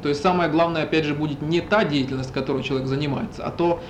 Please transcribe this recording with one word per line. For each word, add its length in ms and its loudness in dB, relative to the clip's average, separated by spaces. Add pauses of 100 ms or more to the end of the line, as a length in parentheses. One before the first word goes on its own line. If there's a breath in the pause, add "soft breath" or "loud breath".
То 60 -2
есть 120 0
самое 300 4
главное, 320 2
опять 220 2
же, 100 -2
будет 260 -2
не 200 0
та 240 2
деятельность, 480 -2
которой 320 -2
человек 240 -2
занимается, 560 -4
а 80 -4
то, 380 0